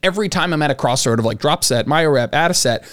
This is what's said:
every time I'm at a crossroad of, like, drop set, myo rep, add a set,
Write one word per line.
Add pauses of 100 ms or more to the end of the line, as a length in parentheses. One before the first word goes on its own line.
every
time
I'm
at
a
crossroad
of,
like,
drop
set,
myo
rep,
add
a
set,